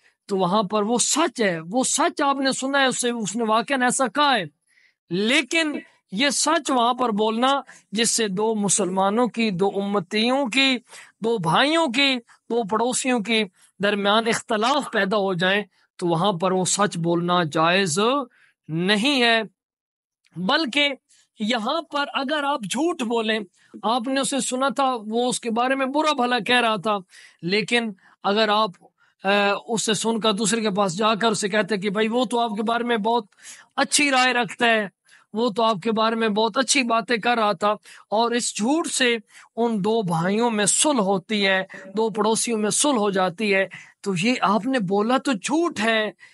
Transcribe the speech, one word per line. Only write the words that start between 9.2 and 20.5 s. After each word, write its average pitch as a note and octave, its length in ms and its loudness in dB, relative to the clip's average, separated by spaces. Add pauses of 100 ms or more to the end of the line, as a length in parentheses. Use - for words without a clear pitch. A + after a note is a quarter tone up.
की, A3+ 220 -2
दो F#3 160 0
उम्मतियों G3+ 800 -2
की, C4 300 0 (460)
दो A3+ 160 -2
भाइयों C4 500 2
की, C4+ 300 2
दो - 460 -6
पड़ोसियों A#3 560 0
के A3 300 0 (320)
दरमियान G#3 460 2
इख्तलाफ A#3 640 0
पैदा G3 240 0
हो F#3+ 180 0
जाए, F#3 320 0 (320)
तो F3+ 80 -4
वहां E3+ 320 2
पर F#3 140 0
वो F#3 120 2
सच G3+ 320 0
बोलना E3+ 480 2
जायज E3 520 2 (720)
नहीं G#3+ 520 0
है। A3+ 260 2 (920)
बल्कि C#4 580 0 (440)